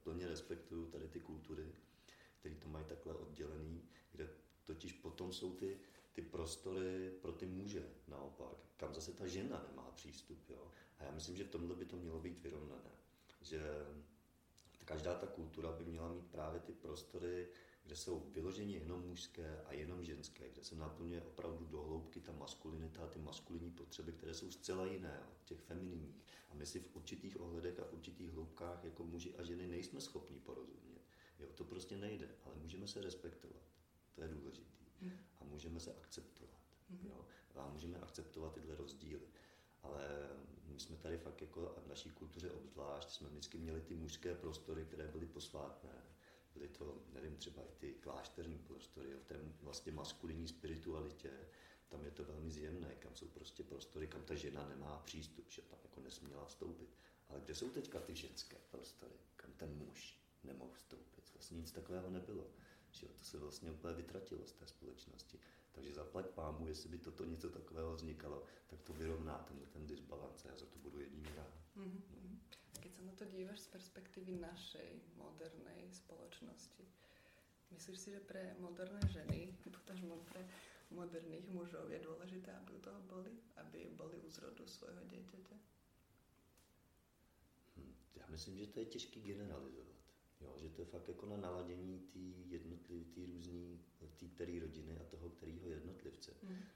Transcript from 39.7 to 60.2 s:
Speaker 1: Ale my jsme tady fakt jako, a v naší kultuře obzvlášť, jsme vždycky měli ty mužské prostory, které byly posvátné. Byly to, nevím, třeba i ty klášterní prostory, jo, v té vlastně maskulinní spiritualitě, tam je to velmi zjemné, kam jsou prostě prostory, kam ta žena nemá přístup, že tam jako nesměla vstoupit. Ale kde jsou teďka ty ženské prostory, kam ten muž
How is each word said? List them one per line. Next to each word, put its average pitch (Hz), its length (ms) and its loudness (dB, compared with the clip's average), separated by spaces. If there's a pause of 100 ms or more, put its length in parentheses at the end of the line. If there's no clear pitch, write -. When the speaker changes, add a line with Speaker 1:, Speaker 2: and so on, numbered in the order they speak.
Speaker 1:
Ale 71 460 2 (380)
my 71 140 -4
jsme 80 160 -4
tady 82 220 4
fakt 80 220 -2
jako, 82 360 0
a - 40 -4
v - 60 -6
naší 71 240 -4
kultuře 85 400 -2
obzvlášť, 71 600 0
jsme - 180 0
vždycky 73 300 -2
měli 80 220 4
ty 78 140 0
mužské 80 400 4
prostory, 80 500 2
které 76 240 0
byly 78 180 2
posvátné. 69 800 -2 (500)
Byly 71 140 -2
to, 73 300 -2 (140)
nevím, 71 240 -2
třeba - 260 -4
i - 160 -6
ty 71 140 0
klášterní 80 680 -2
prostory, 69 520 -6
jo, 69 100 -2
v 67 40 -10
té 73 160 -2 (220)
vlastně 73 300 -2
maskulinní 80 560 2
spiritualitě, 80 800 2 (580)
tam 73 160 -2
je 73 60 2
to 76 140 0
velmi 76 260 2
zjemné, 76 440 2
kam - 200 -6
jsou - 140 -4
prostě - 340 -4
prostory, 76 440 0
kam 78 160 -2
ta - 120 2
žena 71 340 2
nemá 71 360 0
přístup, - 460 -4
že - 120 -6
tam 73 200 -10
jako - 180 -8
nesměla 69 440 -4
vstoupit. 82 440 -2 (400)
Ale 69 120 -2
kde - 140 0
jsou 123 160 4
teďka - 300 2
ty - 160 -2
ženské - 400 -2 (140)
prostory, - 440 -6 (220)
kam - 160 -10
ten 76 240 0
muž 69 420 -4 (260)